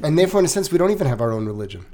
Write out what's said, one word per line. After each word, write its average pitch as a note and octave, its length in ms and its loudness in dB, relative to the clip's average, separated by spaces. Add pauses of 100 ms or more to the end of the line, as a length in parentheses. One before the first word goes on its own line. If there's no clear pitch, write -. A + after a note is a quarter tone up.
And D3+ 120 2
therefore, F#3+ 220 4
in F#3 80 4
a - 20 2
sense, F#3+ 220 -4
we E3+ 80 2
don't F#3 140 2
even G3 160 0
have A#2+ 120 0
our A#2 120 0
own A2 120 -2
religion. G#2 500 -8